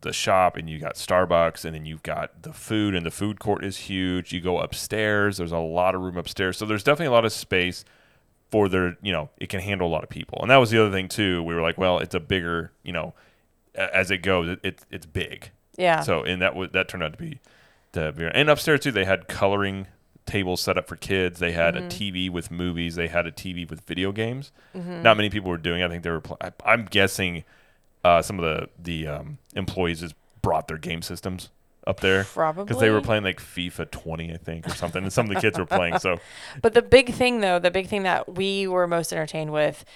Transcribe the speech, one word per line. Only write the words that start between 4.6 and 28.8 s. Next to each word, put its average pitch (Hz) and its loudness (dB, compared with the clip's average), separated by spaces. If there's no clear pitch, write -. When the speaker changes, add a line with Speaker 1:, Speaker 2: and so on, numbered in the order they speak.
Speaker 1:
upstairs. 104 0
There's 85 -4
a 85 -2
lot 85 2
of 92 -4
room 92 -6
upstairs. 90 -4
So 107 -6
there's 107 -2
definitely 151 2
a 135 0
lot 113 6
of 110 0
space 90 -2
for 104 4
their, 90 2
you 98 -2
know, 78 -2
it 92 -10
can 95 -4
handle 92 -2
a - 0
lot 80 -2
of - -18
people. - -10
And 98 0
that 135 10
was 120 8
the 113 6
other 107 6
thing, 92 -2
too. 90 0
We 85 -4
were 85 0
like, 82 0
"Well, 90 2
it's - -4
a 90 0
bigger, 85 -2
you 90 -10
know, 82 -6
a-, 95 -4
as 92 2
it 95 0
goes, 90 2
it, 92 -6
it, 95 -6
it's 85 -12
big." - -8
Speaker 2:
Yeah. 170 2
Speaker 1:
So, 92 0
and 90 -2
that 85 2
wa-, 90 -6
that 92 0
turned 90 -6
out 76 -4
to - -18
be 165 -12
the, 80 -4
and 147 4
upstairs, 147 4
too, 139 -2
they 98 2
had 92 0
coloring 98 -2
tables 90 -2
set 90 0
up - -4
for 87 -10
kids. 90 -2
They 87 0
had 85 4
Speaker 2:
Mm-hmm. - -6
Speaker 1:
a - -10
T 101 -6
V 92 -2
with 87 -6
movies. 85 -4
They 85 -2
had 85 2
a 82 -8
T 92 -12
V 87 -8
with 80 -12
video 92 -2
games. 117 -6
Speaker 2:
Mm-hmm. 180 -10
Speaker 1:
Not 113 8
many 104 2
people 95 -4
were 87 0
doing 85 -2
it. 90 2
I - -2
think 85 -6
they 85 -2
were 80 -2
pl-, - -12
I, 90 -8
I'm 113 4
guessing, 95 2
uh, 87 8
some 95 -4
of 85 0
the, 80 0